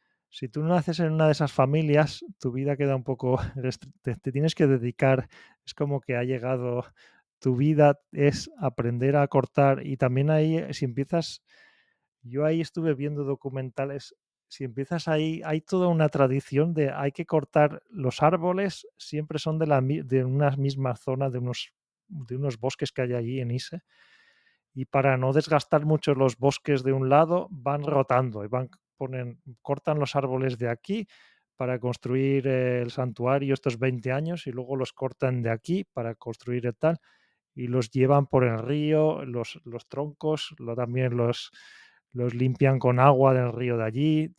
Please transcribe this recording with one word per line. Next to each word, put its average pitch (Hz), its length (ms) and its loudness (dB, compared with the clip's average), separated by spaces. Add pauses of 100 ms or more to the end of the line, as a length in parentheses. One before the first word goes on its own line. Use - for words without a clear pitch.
(300)
si - 200 -12
tú 147 140 -6
naces 165 360 0
en 160 140 0
una 160 140 4
de 156 40 6
esas 147 220 0
familias, 147 720 2 (140)
tu 127 120 -4
vida 135 240 -2
queda 139 200 0
un 127 80 -4
poco 131 340 0
<laughs> - 180 -6
restri-, 127 460 -8
te, 123 140 -4
te - 160 -8
tienes 147 240 0
que 151 120 4
dedicar, 131 640 2 (360)
es - 80 -16
como 143 280 -4
que 123 160 -4
ha 123 60 -2
llegado, 123 640 -4 (540)
tu 127 160 2
vida 147 440 6 (120)
es 143 460 0
aprender 127 580 0
a 143 120 4
cortar, 135 580 2
y 143 100 -6
también 131 340 0
ahí, 156 280 2
eh, 147 160 -6
si 143 120 -4
empiezas, 139 560 -4 (800)
yo 127 240 -4
ahí 160 160 0
estuve 160 320 -2
viendo 143 300 -4
documentales, 135 920 -6 (340)
si - 160 -12
empiezas 135 420 -6
ahí, 160 380 0
hay 160 160 -2
toda 180 260 0
una 160 220 4
tradición 139 640 2
de 147 180 0
hay 143 200 -4
que 165 140 -8
cortar 151 640 2
los 139 320 -4
árboles, 180 680 0 (100)
siempre 151 420 -8
son 160 180 -2
de 156 100 0
la 143 140 4
mi-, 143 200 0
de 131 240 0
una 139 260 2
misma 135 440 -2
zona, 131 340 -4
de 123 100 -6
unos, 123 320 -8 (360)
de 131 280 -10
unos 131 240 -4
bosques 131 320 -4
que 135 120 -4
hay 123 100 -4
allí 123 260 -4
en 120 120 -6
Ise, 127 300 -8 (920)
y 131 100 -8
para 135 320 2
no 131 160 0
desgastar 151 520 2
mucho 156 300 2
los 131 220 2
bosques 139 460 0
de 135 100 0
un 135 160 0
lado, 160 420 4
van 143 320 -4
rotando 131 600 0
y 104 40 -10
van, 127 220 -4 (280)
ponen, 127 420 -8 (220)
cortan 151 380 -2
los 143 160 -2
árboles 131 420 -2
de 120 120 -4
aquí 196 380 -6 (480)
para 127 240 -4
construir, 131 680 0
eh, 127 340 0
el 120 80 -6
santuario 131 640 -2
estos 127 240 -2
veinte 127 340 -2
años 160 360 -4
y 135 40 -8
luego 127 240 -8
los 131 160 -4
cortan 127 520 -2
de 113 80 0
aquí 170 320 -2 (100)
para 117 220 -6
construir 120 500 -8
el 120 100 -4
tal 160 240 0 (540)
y 127 140 -8
los 120 240 0
llevan 135 340 4
por 131 180 2
el 113 160 0
río, 151 640 0
los, 120 380 -8
los 117 240 -14
troncos, 151 680 -6
lo, 117 180 -8
también 123 420 -2
los, 120 340 -2 (600)
los 123 220 -4
limpian 131 460 2
con 123 200 4
agua 135 360 6
del 123 180 0
río 120 240 -2
de 113 60 -2
allí, 156 560 0